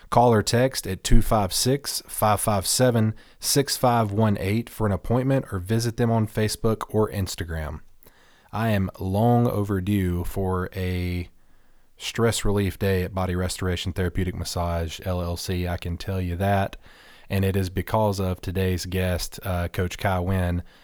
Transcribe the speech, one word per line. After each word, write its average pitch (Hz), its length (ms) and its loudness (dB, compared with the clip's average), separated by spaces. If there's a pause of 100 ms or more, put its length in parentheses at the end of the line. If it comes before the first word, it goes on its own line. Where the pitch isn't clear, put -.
Call 120 220 6
or 107 120 4
text 127 420 0
at 95 180 -6
two 117 200 10
five 104 280 2
six, - 540 -2
five 104 340 0
five 101 280 0
seven, 117 480 2 (240)
six - 380 0
five 117 340 2
one 104 280 2
eight 107 300 -2
for - 160 -4
an 101 80 2
appointment 127 580 0
or 98 60 -4
visit 113 400 -2
them 117 140 2
on 113 160 2
Facebook 110 640 0
or 107 200 2
Instagram. 82 680 -6 (720)
I 113 180 -2
am 95 300 2
long 117 480 4
overdue 95 800 0
for 92 500 -4
a 90 540 -4 (680)
stress - 480 -2
relief 101 320 0
day 98 240 0
at 90 140 -4
Body 92 200 -2
Restoration 90 560 -2
Therapeutic 87 440 -2
Massage, 85 680 -4
L 90 160 -2
L 87 160 -4
C. 90 320 -4
I 87 100 -4
can 87 200 -6
tell 95 240 -4
you 87 140 -4
that. 98 400 0 (520)
And 98 160 0
it 95 120 2
is 95 160 0
because 101 480 0
of 92 200 -2
today's 92 460 -2
guest, 90 560 -2
uh, 87 280 -2
Coach - 280 -4
Kai 95 220 0
Wynn, 90 420 0 (220)